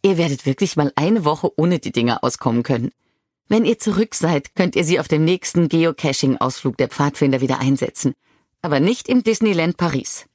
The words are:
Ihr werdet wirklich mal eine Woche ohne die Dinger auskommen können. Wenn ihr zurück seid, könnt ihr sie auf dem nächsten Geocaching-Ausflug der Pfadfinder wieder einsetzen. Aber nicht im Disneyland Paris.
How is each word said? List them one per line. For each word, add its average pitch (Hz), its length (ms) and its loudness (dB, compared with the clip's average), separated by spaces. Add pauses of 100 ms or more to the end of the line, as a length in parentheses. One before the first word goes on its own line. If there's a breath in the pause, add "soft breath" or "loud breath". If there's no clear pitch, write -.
Ihr 190 160 4
werdet 151 280 -2
wirklich 143 300 0
mal 143 200 0
eine 196 280 0
Woche 151 320 0
ohne 170 220 2
die - 140 -8
Dinger 117 320 0
auskommen 120 400 -2
können. 123 260 -2 (560)
Wenn 220 180 2
ihr 226 140 0
zurück 208 380 -2
seid, 160 400 -2
könnt 139 180 0
ihr - 80 2
sie 165 160 2
auf - 80 -4
dem 156 180 2
nächsten 175 440 0
Geocaching-Ausflug 139 1080 0
der 127 120 0
Pfadfinder 143 520 0
wieder 131 200 -2
einsetzen. 135 540 -2 (480)
Aber 147 180 0
nicht 202 280 0
im 247 140 2
Disneyland 202 540 0
Paris. - 580 -4